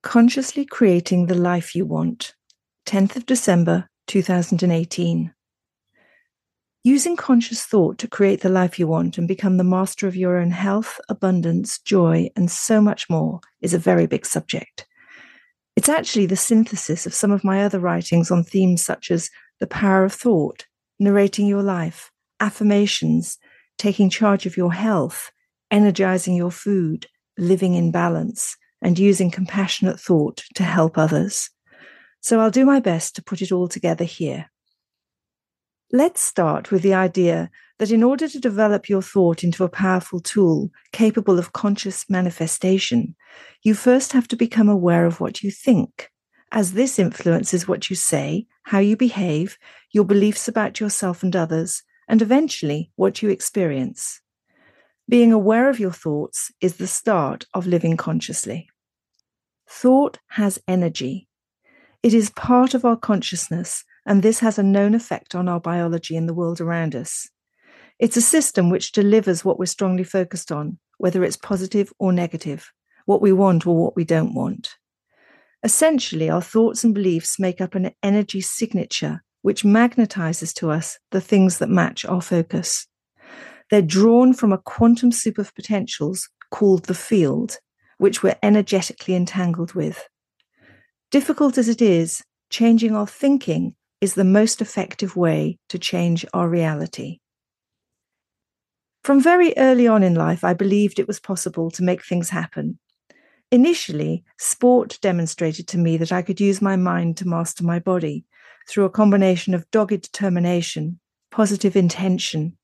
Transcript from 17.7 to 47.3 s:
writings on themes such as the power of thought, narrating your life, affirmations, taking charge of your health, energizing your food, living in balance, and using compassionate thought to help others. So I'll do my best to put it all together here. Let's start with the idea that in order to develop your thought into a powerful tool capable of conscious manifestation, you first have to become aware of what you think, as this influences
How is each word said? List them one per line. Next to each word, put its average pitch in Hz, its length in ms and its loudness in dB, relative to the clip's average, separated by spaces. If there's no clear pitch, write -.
writings 170 520 0
on 175 140 2
themes 185 380 0
such - 280 -8
as 170 180 -2
the - 60 -4
power 190 380 2
of 190 100 -2
thought, 180 500 0
narrating 202 480 2
your 202 160 0
life, 175 480 -4
affirmations, 202 960 0
taking 202 320 2
charge 202 380 0
of 175 100 -6
your 175 160 0
health, 180 580 -2
energizing 190 640 2
your 175 160 0
food, 170 580 -4
living 180 380 2
in 170 180 2
balance, 170 640 -4
and 175 160 2
using 190 320 4
compassionate 185 680 -2
thought - 460 0
to - 80 -4
help 165 340 0
others. 160 540 0
So 233 180 0
I'll 220 100 4
do 262 160 4
my 277 140 6
best 170 380 -2
to - 80 -14
put 185 180 -8
it 185 80 -6
all 180 160 0
together 170 380 -4
here. 156 480 -8
Let's 302 300 2
start - 500 -2
with 185 120 0
the 196 120 2
idea 175 560 0
that 214 100 -2
in 226 140 4
order 277 240 0
to 294 100 -12
develop 208 500 0
your 196 140 0
thought 170 400 0
into 175 220 -2
a 170 40 -2
powerful 185 520 -2
tool 165 500 0
capable 208 480 2
of 170 120 -10
conscious - 560 -4
manifestation, 185 1080 -2
you 214 100 4
first 247 380 2
have 254 160 2
to 233 80 -4
become 226 320 2
aware 175 380 4
of 170 120 0
what - 240 -8
you 202 80 -4
think, - 600 -2
as 190 220 -2
this 247 260 0
influences 170 640 0